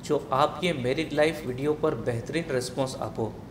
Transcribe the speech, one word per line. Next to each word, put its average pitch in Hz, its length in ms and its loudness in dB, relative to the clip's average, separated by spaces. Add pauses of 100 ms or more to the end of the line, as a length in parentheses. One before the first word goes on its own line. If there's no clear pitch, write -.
જો 147 280 0
આપ 151 320 4
યે 175 80 2
મેરિડ 139 400 0
લાઈફ 151 220 4 (120)
વીડિયો 135 280 0
પર 156 200 2
બહેતરીન 120 560 -2
રિસ્પોન્સ 131 460 0
આપો 113 540 -4